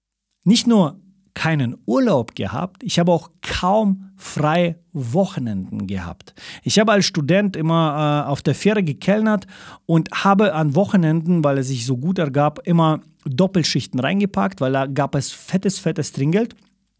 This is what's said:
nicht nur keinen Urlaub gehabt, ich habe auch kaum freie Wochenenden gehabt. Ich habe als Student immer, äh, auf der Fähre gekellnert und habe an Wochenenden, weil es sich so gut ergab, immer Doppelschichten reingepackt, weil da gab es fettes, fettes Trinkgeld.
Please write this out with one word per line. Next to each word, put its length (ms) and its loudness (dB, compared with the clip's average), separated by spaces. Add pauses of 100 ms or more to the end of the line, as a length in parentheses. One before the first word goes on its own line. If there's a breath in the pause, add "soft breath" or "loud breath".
(440)
nicht 240 2
nur 320 2 (360)
keinen 500 -2
Urlaub 500 0
gehabt, 480 -6
ich 160 0
habe 140 4
auch 180 -2 (100)
kaum 760 0
freie 640 -2 (120)
Wochenenden 960 -4
gehabt. 460 -10 (300 loud breath)
Ich 160 2
habe 120 2
als 140 4
Student 500 0
immer, 720 0
äh, 40 -6
auf 120 -4
der 140 0
Fähre 280 2
gekellnert 640 0 (380 loud breath)
und 260 2
habe 420 2
an 220 0
Wochenenden, 720 2
weil 140 2
es 100 -4
sich 160 -4
so 100 0
gut 240 -2
ergab, 460 0
immer 340 2 (240)
Doppelschichten 800 0
reingepackt, 580 -2
weil 140 0
da 120 0
gab 300 -2
es 160 -2
fettes, 480 -4
fettes 320 -4
Trinkgeld. 420 0 (460)